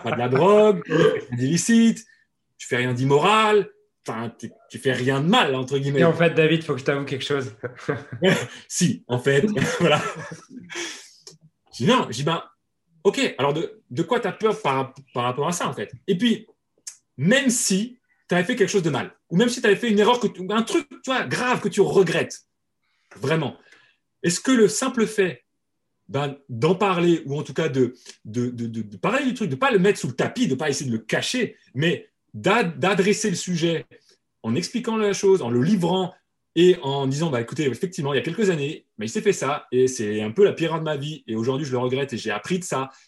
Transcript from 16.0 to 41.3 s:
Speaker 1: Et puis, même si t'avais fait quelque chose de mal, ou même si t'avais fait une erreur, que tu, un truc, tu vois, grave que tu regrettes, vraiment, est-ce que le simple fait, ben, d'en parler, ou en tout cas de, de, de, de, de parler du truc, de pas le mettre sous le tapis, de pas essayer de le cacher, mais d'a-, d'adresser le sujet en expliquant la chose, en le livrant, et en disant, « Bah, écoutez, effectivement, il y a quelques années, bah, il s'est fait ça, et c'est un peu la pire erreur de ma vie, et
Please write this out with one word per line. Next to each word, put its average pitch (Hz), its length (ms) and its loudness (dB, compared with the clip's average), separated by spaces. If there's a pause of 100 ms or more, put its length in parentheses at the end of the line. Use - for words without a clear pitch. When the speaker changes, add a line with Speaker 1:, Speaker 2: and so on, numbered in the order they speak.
Speaker 1:
Et 196 100 0
puis, 214 300 0 (680)
même 247 340 2
si 220 480 -2 (300)
t'avais 180 160 2
fait 247 120 -4
quelque 185 140 2
chose 196 120 0
de 160 80 -2
mal, 117 240 -6 (140)
ou 170 80 -4
même 240 140 4
si 247 100 -6
t'avais 202 160 4
fait 233 140 -2
une 202 80 2
erreur, 233 200 4
que 220 80 0
tu, 185 220 -8
un 220 140 0
truc, 320 260 -2
tu - 220 -10
vois, 247 140 -2
grave 180 360 -2
que 214 80 -4
tu 202 140 2
regrettes, 160 640 2 (680)
vraiment, 143 400 -2 (680)
est-ce - 180 0
que 262 120 2
le 220 160 6
simple 233 380 -2
fait, 180 380 -2 (640)
ben, 139 280 -4 (120)
d'en 135 260 0
parler, 175 520 2
ou 139 120 -4
en 147 40 -4
tout 135 120 -14
cas 160 140 0
de, 131 260 0 (300)
de, 120 260 -4
de, 117 160 -8
de, 113 160 -8
de 104 140 -16
parler 233 280 -2
du 247 100 -2
truc, 196 160 -4
de 135 60 -4
pas 269 140 0
le 214 80 4
mettre 196 200 4
sous 147 100 -4
le 123 60 -6
tapis, - 320 -2
de 135 80 0
pas 143 160 -2
essayer 135 200 -4
de 113 60 -2
le 110 60 -8
cacher, - 540 -4 (180)
mais 156 340 -2 (240)
d'a-, 185 320 2
d'adresser 190 640 0
le 175 60 -2
sujet 165 500 -2 (560)
en 113 120 -2
expliquant 220 420 -4
la 208 160 0
chose, 190 300 4
en 117 80 -4
le 120 120 2
livrant, 180 520 0 (400)
et 180 280 6
en 139 240 -2
disant, « 151 240 -2
Bah, 123 100 -2
écoutez, 127 240 -4
effectivement, 143 480 -4
il 131 60 0
y - 20 0
a - 20 -2
quelques 190 280 0
années, 151 360 -4 (120)
bah, 107 80 -6
il - 20 -8
s'est 208 140 -6
fait 202 100 4
ça, 147 400 -6
et 127 160 4
c'est 107 320 -4
un 107 120 -4
peu 202 120 4
la 156 80 6
pire 156 160 -2
erreur 160 120 -4
de 160 40 -6
ma 151 120 -2
vie, 151 300 -10
et 113 80 -6